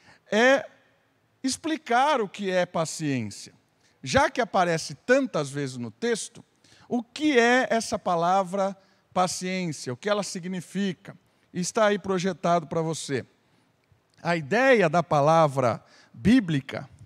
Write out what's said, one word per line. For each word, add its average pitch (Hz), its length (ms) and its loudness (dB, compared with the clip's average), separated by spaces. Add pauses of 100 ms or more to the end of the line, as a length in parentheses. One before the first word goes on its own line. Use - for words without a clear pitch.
(300)
é 247 380 4 (760)
explicar 269 760 0
o 202 80 -4
que 196 220 -8
é 180 160 2
paciência. 139 880 -6 (480)
Já 254 260 2
que 262 140 -4
aparece 175 520 -2
tantas 247 540 0
vezes 135 300 -8
no 120 120 -8
texto, - 540 -6 (420)
o 240 160 -4
que 285 360 0
é 240 320 4
essa 226 280 -2
palavra 185 760 0 (380)
paciência? 180 760 -4
O 120 40 -8
que 208 140 -6
ela 208 120 0
significa? 185 920 -8 (360)
Está 196 340 0
aí 208 120 2
projetado 175 680 -2
para 165 160 -4
você. 143 420 -6 (960)
A 175 140 -2
ideia 202 500 4
da 160 160 2
palavra 143 800 2 (300)
bíblica 165 760 0 (180)